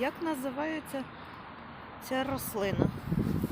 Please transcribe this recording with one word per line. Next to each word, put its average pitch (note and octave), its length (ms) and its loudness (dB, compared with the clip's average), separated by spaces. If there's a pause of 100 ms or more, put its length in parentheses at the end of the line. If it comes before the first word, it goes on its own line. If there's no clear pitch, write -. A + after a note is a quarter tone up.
як C4 120 4 (100)
називається C#4+ 840 0 (960)
ця C4 220 2
рослина? A3 640 2 (640)